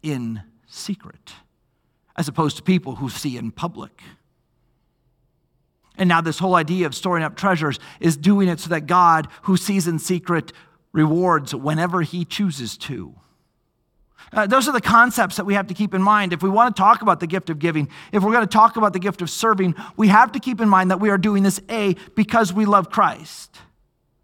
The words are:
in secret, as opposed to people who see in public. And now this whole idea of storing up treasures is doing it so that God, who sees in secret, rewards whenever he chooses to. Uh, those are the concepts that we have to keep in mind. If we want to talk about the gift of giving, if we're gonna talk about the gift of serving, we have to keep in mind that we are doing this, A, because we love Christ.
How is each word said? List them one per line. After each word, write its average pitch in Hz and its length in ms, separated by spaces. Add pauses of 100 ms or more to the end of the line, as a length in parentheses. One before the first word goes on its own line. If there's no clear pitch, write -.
in 120 400 (240)
secret, - 680 (800)
as 151 120
opposed 147 300
to - 60
people 156 320
who 123 160
see 127 260
in 117 140
public. - 500 (2000)
And 185 100
now 165 120
this 165 180
whole 180 160
idea 170 320
of 135 80
storing 175 280
up 151 120
treasures 160 440 (200)
is 160 180
doing 190 300
it 165 120
so 160 120
that 151 160
God, 170 400 (160)
who 190 120
sees 190 320
in 165 120
secret, 175 520 (400)
rewards 156 640
whenever 160 480
he 175 200
chooses 139 540
to. 110 380 (1160)
Uh, 214 140
those 247 220
are 302 40
the 247 80
concepts 226 580
that 202 60
we 202 120
have 196 100
to 190 80
keep 208 180
in 190 120
mind. 202 280
If 165 120
we 190 80
want 226 240
to - 40
talk 208 220
about 190 180
the 175 60
gift 175 240
of 156 80
giving, 156 320 (220)
if 202 100
we're 208 100
gonna 226 140
talk 226 320
about 208 160
the 185 60
gift 190 240
of 160 80
serving, 190 420 (240)
we 214 120
have 214 240
to 262 60
keep 233 220
in 214 80
mind 185 220
that 185 80
we 208 100
are 202 80
doing 202 240
this, 196 260
A, 208 280 (180)
because 214 400
we 214 120
love 202 260
Christ. - 680 (680)